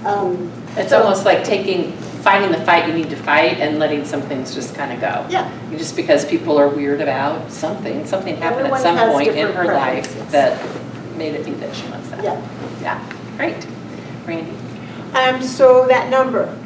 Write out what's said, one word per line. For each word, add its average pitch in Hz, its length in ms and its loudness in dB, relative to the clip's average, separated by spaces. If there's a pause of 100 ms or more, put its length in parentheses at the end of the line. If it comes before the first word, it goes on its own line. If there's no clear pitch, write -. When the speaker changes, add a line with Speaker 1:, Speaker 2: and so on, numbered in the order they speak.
Speaker 1:
Um, 359 460 -2 (260)
Speaker 2:
It's - 140 -2
Speaker 1:
so 226 120 6
Speaker 2:
almost 196 220 2
like - 200 4
taking, 190 480 0 (300)
fighting 196 300 4
the - 120 -2
fight 170 240 4
you 160 60 0
need 160 160 -2
to - 60 -6
fight 151 420 2
and 151 200 0
letting 147 260 0
some 139 180 -4
things 131 320 -6
just 135 200 -8
kinda 139 220 -8
go. - 340 -2
Speaker 1:
Yeah. 370 200 0 (260)
Speaker 2:
Just - 200 -6
because 147 280 4
people 160 340 2
are 143 100 8
weird 143 320 0
about 139 500 -2
something, - 560 -6
something 190 300 -2
happened 330 300 -2
at 269 60 2
Speaker 1:
Everyone 262 80 2
Speaker 2:
some 233 160 2
Speaker 1:
has 226 160 4
Speaker 2:
point 277 160 4
in 208 60 2
Speaker 1:
different 185 340 0
Speaker 2:
her - 60 2
life 135 300 0
Speaker 1:
preferences. 110 280 -8
Speaker 2:
that - 840 0
made 156 180 -4
it - 100 -6
be 147 80 -6
that - 220 -8
she - 140 -10
wants - 220 -10
that. - 140 -8
Speaker 1:
Yeah. - 160 -2 (420)
Speaker 2:
Yeah, - 300 -8 (240)
great. - 300 -6 (600)
Randy? - 260 -8 (600)
Speaker 3:
Um, 254 280 2
so 254 460 8
that 254 220 4
number. 254 560 2